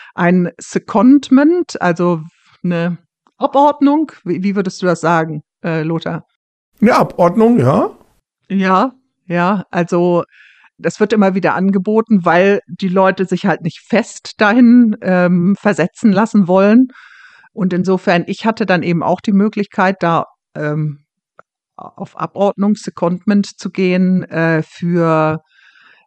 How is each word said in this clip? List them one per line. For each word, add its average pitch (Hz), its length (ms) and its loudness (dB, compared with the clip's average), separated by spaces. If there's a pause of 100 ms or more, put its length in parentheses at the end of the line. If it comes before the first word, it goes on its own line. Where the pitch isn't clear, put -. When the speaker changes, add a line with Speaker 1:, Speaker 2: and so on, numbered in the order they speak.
(140)
Speaker 1:
ein 180 440 0
Secondment, 277 1200 2
also 175 400 0 (400)
eine 175 360 -4 (380)
Abordnung. 285 760 0 (100)
Wie, 185 220 -6
wie 196 100 -2
würdest 190 260 -6
du 185 60 -4
das 170 140 0
sagen, 160 420 -2 (220)
äh, 160 180 -4
Lothar? 165 420 -6 (560)
Speaker 2:
Eine 220 140 4
Abordnung, 220 640 2
ja. 185 320 2 (580)
Speaker 1:
Ja, 190 440 0 (340)
ja, 180 440 -2
also 175 520 0 (560)
das 160 220 -6
wird 208 120 2
immer 196 220 2
wieder 170 200 0
angeboten, 196 720 0
weil 180 440 2
die 185 200 -6
Leute 190 360 0
sich 180 220 -4
halt 165 160 -2
nicht - 180 -8
fest - 560 -6
dahin, 233 680 4
ähm, 180 560 2
versetzen 196 540 0
lassen 202 340 2
wollen. 208 420 4 (680)
Und 185 180 -4
insofern, 180 540 0
ich - 180 -10
hatte 220 220 -2
dann 185 160 0
eben 170 200 -2
auch 180 180 -2
die 220 120 -2
Möglichkeit, 202 680 -2
da, 170 260 -2 (300)
ähm, 151 480 -6 (720)
auf - 420 -16
Abordnung, 202 560 -2
Secondment 185 720 -2 (120)
zu 190 120 -10
gehen, 185 540 0
äh, 160 380 -2
für, 160 760 -2 (680)